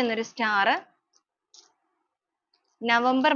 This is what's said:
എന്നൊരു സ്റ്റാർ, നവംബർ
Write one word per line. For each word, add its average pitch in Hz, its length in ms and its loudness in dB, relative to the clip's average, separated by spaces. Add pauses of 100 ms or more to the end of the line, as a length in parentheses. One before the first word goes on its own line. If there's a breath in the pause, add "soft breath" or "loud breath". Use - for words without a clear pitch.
എന്നൊരു 226 260 -4
സ്റ്റാർ, 214 400 -2 (2250)
നവംബർ 254 420 2